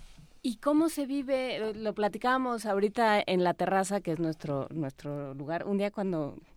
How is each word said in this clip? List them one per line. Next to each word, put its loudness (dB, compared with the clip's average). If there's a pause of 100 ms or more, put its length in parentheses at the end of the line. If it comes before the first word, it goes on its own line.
(420)
¿Y -4
cómo 4
se -2
vive? -2
Lo, -2
lo -4
platicábamos 0
ahorita 4
en 4
la 6
terraza, 0
que -2
es 0
nuestro, -2
nuestro -6
lugar. -6
Un 0
día 0
cuando -2 (180)